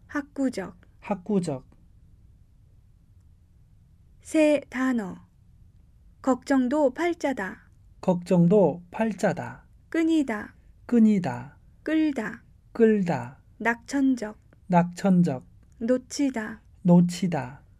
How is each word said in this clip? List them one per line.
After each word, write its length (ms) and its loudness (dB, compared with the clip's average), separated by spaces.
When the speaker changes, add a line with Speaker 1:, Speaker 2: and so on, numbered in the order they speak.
Speaker 1:
학구적. 680 -6
Speaker 2:
학구적. 640 -4
Speaker 1:
세 480 2
단어. 560 -4
걱정도 720 0
팔자다. 760 -6
Speaker 2:
걱정도 880 2
팔자다. 720 -4
Speaker 1:
끈이다. 640 -2
Speaker 2:
끈이다. 720 0
Speaker 1:
끌다. 600 -4
Speaker 2:
끌다. 680 0
Speaker 1:
낙천적. 800 -2
Speaker 2:
낙천적. 840 2
Speaker 1:
놓치다. 800 -4
Speaker 2:
놓치다. 800 2